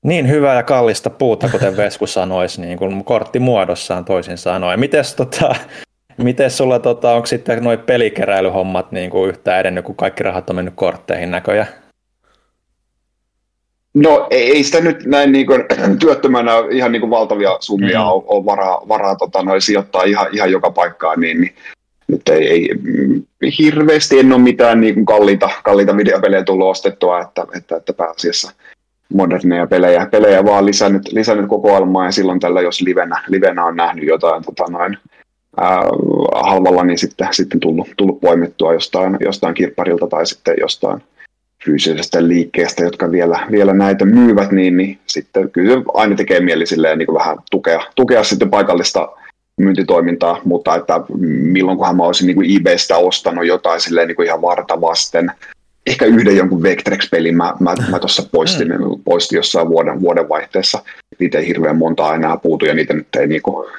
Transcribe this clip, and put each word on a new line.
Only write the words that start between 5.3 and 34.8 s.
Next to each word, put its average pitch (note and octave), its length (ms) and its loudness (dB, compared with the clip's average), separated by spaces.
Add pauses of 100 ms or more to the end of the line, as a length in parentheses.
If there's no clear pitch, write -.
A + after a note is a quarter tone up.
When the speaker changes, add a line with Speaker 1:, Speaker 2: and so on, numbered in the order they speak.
Speaker 1:
mites B2+ 400 -2
sulla, B2+ 220 0
tota, A#2+ 340 0
onko A#2 140 0
sitten A#2+ 380 -4
noi A#2 140 0
pelikeräilyhommat, F#2+ 1120 -2
niin F2+ 180 -8
kuin, F#2 180 -2
yhtään F#2 320 -2
edennyt, F2+ 240 -4
kun G2 120 -14
kaikki - 260 -4
rahat F#2 280 -6
on F2+ 60 -4
mennyt F2+ 200 -8
kortteihin F2+ 540 -6
näköjään? G2 380 -4 (2250)
Speaker 3:
No, D3 360 4
ei, B2 220 2
ei D3 120 4
sitä E3 160 0
nyt D#3+ 260 -2
näin, C#3+ 260 4
niin C3+ 140 2
kuin, C3 180 2 (180)
<clears throat> G2 180 2
työttömänä B2 520 2 (180)
ihan, B2 220 0
niin A#2 80 -2
kuin, A2 100 -2
valtavia G#2 500 0
summia G2 400 -2
Speaker 1:
Mm. F#2 60 0
Speaker 3:
on, F#2 200 2
on G2+ 200 0
varaa, G2 420 0
varaa, G2+ 280 0
tota, F#2 260 -4
noin, F#2+ 180 0
sijoittaa G2 420 -2
ihan, G2+ 300 2
ihan G2+ 180 -2
joka F#2 200 0
paikkaan, E2+ 500 -4
niin, E2 200 -2
niin F2 140 -2 (540)
nyt - 200 -2
ei, D#2 200 2
ei, E2+ 220 2 (120)
mm, - 400 -2 (360)
hirveästi D3+ 600 2
en C3 140 6
ole B2 100 4
mitään, A#2+ 380 4
niin A2 140 2
kuin, G#2 120 2
kalliita, G2+ 440 4 (140)
kalliita G2+ 320 4
videopelejä G2 480 2
tullut F#2+ 240 2
ostettua, F2+ 520 0
että, F2 260 -8 (100)
että, E2+ 200 -8
että - 160 -8
pääasiassa - 600 -6 (600)
moderneja F2+ 520 2
pelejä, F2+ 440 4
pelejä G2+ 340 6
vaan G2+ 220 4
lisännyt, G2 460 0
lisännyt G#2+ 360 0
kokoelmaa, G2 580 2
ja F#2 60 -4
silloin F#2 280 0
tällä, F2+ 200 0
jos F2 200 -2
livenä, F2+ 480 -2
livenä F#2 360 0
on E2+ 120 -4
nähnyt E2 300 -2
jotain, E2 360 0
tota, D#2 280 -6
noin, F2 260 -6 (600)